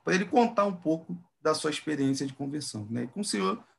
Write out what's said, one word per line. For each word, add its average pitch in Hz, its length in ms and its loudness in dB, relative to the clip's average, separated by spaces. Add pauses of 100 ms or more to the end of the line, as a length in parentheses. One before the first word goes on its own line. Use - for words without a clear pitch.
para 185 120 2
ele 190 100 2
contar 220 400 4
um 196 100 -2
pouco 165 420 -2 (240)
da 156 120 4
sua 151 180 -2
experiência 139 540 0
de 139 80 -6
conversão, 139 560 -8
né? 120 140 -2
E 120 40 -6
com 202 140 -8
o 202 40 -2
senhor, 196 380 0 (140)